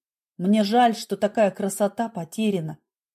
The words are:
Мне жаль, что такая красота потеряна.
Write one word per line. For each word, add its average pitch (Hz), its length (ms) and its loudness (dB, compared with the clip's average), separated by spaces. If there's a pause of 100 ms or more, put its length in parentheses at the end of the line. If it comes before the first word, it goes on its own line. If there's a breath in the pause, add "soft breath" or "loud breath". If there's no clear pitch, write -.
(380)
Мне 202 260 2
жаль, 226 320 4
что - 200 -8
такая 208 360 0
красота 202 560 -4
потеряна. 175 680 -4 (360)